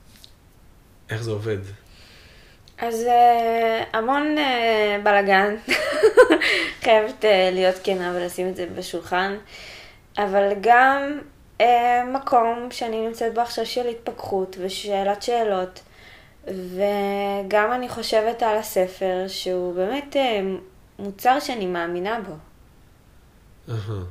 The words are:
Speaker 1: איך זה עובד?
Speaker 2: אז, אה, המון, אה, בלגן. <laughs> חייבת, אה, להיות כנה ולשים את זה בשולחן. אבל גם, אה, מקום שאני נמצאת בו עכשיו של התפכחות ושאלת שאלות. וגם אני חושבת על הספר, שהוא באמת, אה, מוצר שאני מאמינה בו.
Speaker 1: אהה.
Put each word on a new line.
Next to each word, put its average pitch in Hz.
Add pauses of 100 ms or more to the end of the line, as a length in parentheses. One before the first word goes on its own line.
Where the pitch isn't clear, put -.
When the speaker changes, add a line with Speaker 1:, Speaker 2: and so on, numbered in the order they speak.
(1120)
Speaker 1:
איך 110
זה 113
עובד? 107 (1200)
Speaker 2:
אז, 233
אה, 233
המון, 285
אה, 226
בלגן. 202 (640)
<laughs> 359
חייבת, 220
אה, 190
להיות 185 (100)
כנה 180
ולשים 180
את 185
זה 180 (100)
בשולחן. 185 (840)
אבל 202
גם, 269 (420)
אה, 240 (100)
מקום 240
שאני 226
נמצאת 226
בו 226
עכשיו 233
של 247
התפכחות 202
ושאלת 196
שאלות. 208 (680)
וגם 202
אני 247
חושבת 226
על 214
הספר, 185
שהוא 180
באמת, 254
אה, 240 (580)
מוצר 202
שאני 233
מאמינה 175
בו. 185 (1400)
Speaker 1:
אהה. 104